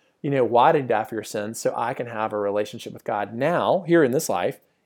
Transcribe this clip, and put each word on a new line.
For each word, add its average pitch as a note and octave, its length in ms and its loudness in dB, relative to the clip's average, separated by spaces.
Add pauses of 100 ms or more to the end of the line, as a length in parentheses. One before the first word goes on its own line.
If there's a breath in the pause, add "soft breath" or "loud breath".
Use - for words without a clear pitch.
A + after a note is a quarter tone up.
(220)
you D3+ 80 -4
know, C3+ 140 2
"Why A#2+ 280 6
did D3+ 120 2
he B2 40 -8
die G#2+ 160 0
for - 120 -10
your G#2 80 -4
sins?" G#2+ 360 -8
So B2 160 -2
I A#2 180 -2
can B2 140 -8
have A2 260 -4
a G#2 60 -2
relationship G#2 540 -4
with A#2 100 -18
God G#2 300 -4
now, C#3 520 2
here E3+ 180 6
in A#2+ 80 4
this D3 180 0
life, F#2+ 300 -2 (260)